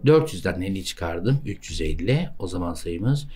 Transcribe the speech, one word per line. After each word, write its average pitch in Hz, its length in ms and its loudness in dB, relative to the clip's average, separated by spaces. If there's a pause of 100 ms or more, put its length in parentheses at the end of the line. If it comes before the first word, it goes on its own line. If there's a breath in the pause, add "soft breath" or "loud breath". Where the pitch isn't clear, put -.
Dört 156 280 6
yüzden 87 260 -2
elli 95 240 -4
çıkardım. 87 600 0
Üç - 260 -8
yüz - 100 -4
elli. 87 480 0 (100)
O 95 80 -6
zaman 87 280 -4
sayımız 117 600 -2